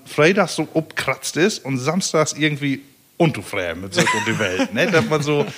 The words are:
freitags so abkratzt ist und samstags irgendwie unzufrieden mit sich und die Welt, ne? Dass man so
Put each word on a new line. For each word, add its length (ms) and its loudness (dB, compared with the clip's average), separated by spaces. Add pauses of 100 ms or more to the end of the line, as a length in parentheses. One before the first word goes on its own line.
freitags 500 2
so 180 -2
abkratzt 640 -4
ist 260 2
und 140 -2
samstags 560 0
irgendwie 480 -2 (360)
unzufrieden 640 0
mit 120 -10
sich 200 4
und 140 -2
die 120 0
Welt, 340 -2
ne? 180 0
Dass 180 4
man 140 0
so 220 0 (120)